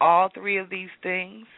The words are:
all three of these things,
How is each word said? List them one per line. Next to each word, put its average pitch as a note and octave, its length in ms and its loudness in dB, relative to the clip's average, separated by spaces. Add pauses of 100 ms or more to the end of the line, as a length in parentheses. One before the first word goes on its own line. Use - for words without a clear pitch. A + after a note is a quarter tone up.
all E3+ 340 4
three G3 240 -4
of F#3+ 120 -8
these F#3 180 -12 (140)
things, F#3+ 440 -8 (120)